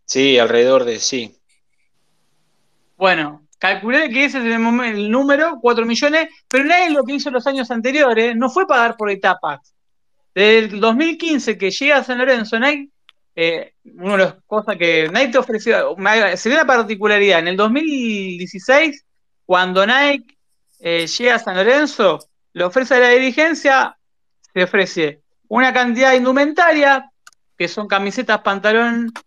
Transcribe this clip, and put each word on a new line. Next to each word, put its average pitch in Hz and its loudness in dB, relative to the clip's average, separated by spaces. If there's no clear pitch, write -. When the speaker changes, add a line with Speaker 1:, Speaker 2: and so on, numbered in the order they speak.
Speaker 1:
Sí, 135 2
alrededor 120 4
de, 117 -4
sí. 113 -6
Speaker 2:
Bueno, 165 -2
calculé 220 -2
que 262 0
ese 269 -6
es 240 -4
el 226 -2
momen-, 233 -2
el 208 -4
número, 277 0
cuatro 233 0
millones, 294 0
pero 269 0
nadie 339 2
lo 285 0
que 247 -8
hizo 285 -6
los 247 -4
años 269 -4
anteriores, 240 0
no 240 -2
fue 370 0
pagar 233 0
por 208 -4
etapas. 185 -4
Desde 214 4
el 208 -4
dos 226 2
mil 320 -2
quince 294 -4
que 185 -4
llega 277 0
a 262 0
San 247 -6
Lorenzo, 240 0
Nike, 277 -2
eh, 165 -4
una 185 -4
de 190 2
las 175 -2
cosas 208 -4
que 165 0
Nike 240 0
te 285 0
ofreció, 214 -2
me-, 196 0
se 208 -8
dio 277 2
una 302 2
particularidad, 208 2
en 165 -2
el 185 -4
dos 214 0
mil 294 -2
dieciséis, 254 -2
cuando 185 2
Nike, 277 0
eh, 170 -4
llega 240 0
a 220 -2
San 208 -8
Lorenzo, 220 0
le 175 -4
ofrece 247 0
a 247 4
la 247 6
dirigencia, 269 2
se 185 0
ofrece 180 -2
una 247 0
cantidad 247 2
de 254 4
indumentaria, 285 2
que 175 -4
son 208 -8
camisetas, 202 -2
pantalón, 226 0